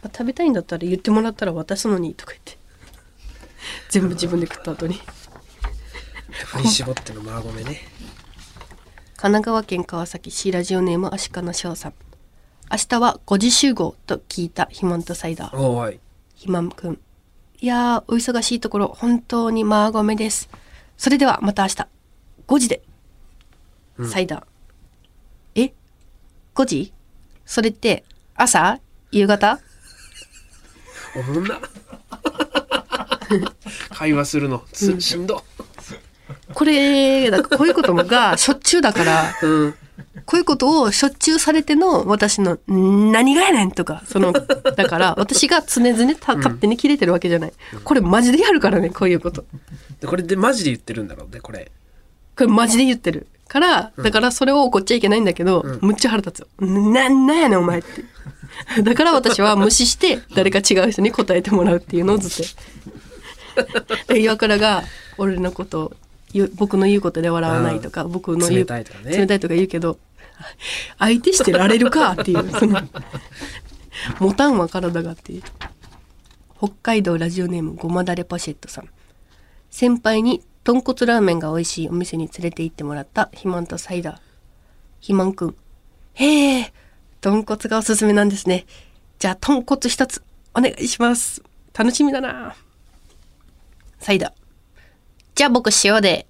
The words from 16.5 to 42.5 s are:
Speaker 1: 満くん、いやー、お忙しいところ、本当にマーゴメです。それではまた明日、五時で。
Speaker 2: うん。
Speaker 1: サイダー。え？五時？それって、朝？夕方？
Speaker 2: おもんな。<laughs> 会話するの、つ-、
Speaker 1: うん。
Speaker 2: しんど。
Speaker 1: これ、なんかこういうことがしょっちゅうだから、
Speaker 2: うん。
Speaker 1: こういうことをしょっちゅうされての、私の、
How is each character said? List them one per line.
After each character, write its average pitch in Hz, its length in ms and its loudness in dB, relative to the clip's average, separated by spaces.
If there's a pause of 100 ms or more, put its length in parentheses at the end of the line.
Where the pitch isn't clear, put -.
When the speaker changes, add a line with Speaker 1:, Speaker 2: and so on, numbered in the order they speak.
Speaker 1:
満 175 200 -2
く - 180 -12
ん、 165 100 -8 (680)
い - 20 0
や 240 340 0
ー、 - 80 -20
お 233 80 0
忙 233 260 -2
し 240 140 -4
い 233 40 -4
と 226 80 -8
こ 208 120 -2
ろ、 202 80 0
本 233 320 -2
当 233 300 -4
に 220 140 -2
マ 214 240 2
ー 220 40 -4
ゴ 220 100 0
メ 214 140 0
で 214 120 -4
す。 - 220 -8 (480)
そ - 100 0
れ 269 80 4
で 269 80 4
は 247 160 2
ま 202 140 -2
た 202 80 0
明 190 60 0
日、 - 200 -8 (580)
五 277 120 4
時 247 100 2
で。 - 140 -4 (1120)
Speaker 2:
う 123 80 -8
ん。 117 60 -8
Speaker 1:
サ 196 100 -4
イ 185 60 0
ダ 156 180 -10 (1080)
ー。 220 80 2
え？ 170 100 -2 (800)
五 - 140 2
時？ 165 260 -6 (540)
そ - 160 -2
れ 220 80 2
っ - 20 -12
て、 - 320 -2 (300)
朝？ 226 460 2 (300)
夕 202 160 4
方？ 208 340 2 (1600)
Speaker 2:
お 131 60 -8
も 139 180 -4
ん 185 40 -4
な。 208 140 -6 (880)
<laughs> - 1500 -6
会 156 160 -2
話 143 140 0
す 151 120 -2
る 143 120 -2
の、 123 200 -6
つ-、 196 220 0
Speaker 1:
う 185 40 0
ん。 180 40 -6
Speaker 2:
し 175 160 -4
ん 175 100 -8
ど。 190 160 -4 (1120)
Speaker 1:
こ 302 140 0
れ、 277 640 4
な 190 80 2
ん - 40 2
か - 140 0
こ 269 80 4
う - 20 4
い 339 40 4
う - 40 2
こ 330 80 2
と 208 120 2
が 180 420 4
し - 140 2
ょ - 20 4
っ 277 60 0
ち - 160 0
ゅ 349 60 6
う - 20 2
だ 226 100 4
か 170 120 0
ら、 160 380 2
Speaker 2:
う 156 260 2
ん。 151 60 -6 (520)
Speaker 1:
こ 320 100 0
う - 20 6
い 349 40 2
う - 20 0
こ 294 120 2
と 302 260 4
を 220 100 2
し - 120 0
ょ 277 40 2
っ 277 100 -2
ち - 140 2
ゅ - 20 4
う 330 40 2
さ 311 140 2
れ 311 100 4
て 302 120 0
の、 320 320 4
私 208 340 2
の、 180 260 2